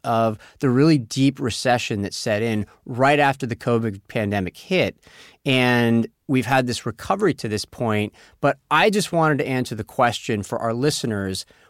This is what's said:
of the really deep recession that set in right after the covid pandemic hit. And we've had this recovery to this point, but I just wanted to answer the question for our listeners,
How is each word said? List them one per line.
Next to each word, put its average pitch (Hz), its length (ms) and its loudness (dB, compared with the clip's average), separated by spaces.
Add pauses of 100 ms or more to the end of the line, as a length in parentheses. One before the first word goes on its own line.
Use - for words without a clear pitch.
of 113 340 0 (220)
the 139 100 0
really 143 300 4
deep 135 400 0
recession 120 640 -2
that 95 100 -6
set 107 300 -2
in 110 240 -2 (180)
right 135 320 2
after 139 300 2
the 113 80 -4
covid 113 520 -2
pandemic 101 480 -2
hit. 156 400 -2 (480)
And 120 600 2 (220)
we've 127 180 0
had 131 220 2
this 120 180 -6
recovery 190 500 -2
to - 120 -10
this 104 180 -4
point, 107 480 -2 (280)
but 139 180 0 (100)
I 175 220 4
just 196 200 -2
wanted 156 280 2
to 117 80 -4
answer 127 260 -4
the 107 100 -8
question 117 600 -2
for 117 160 -6
our 113 140 -2
listeners, 110 760 -4 (220)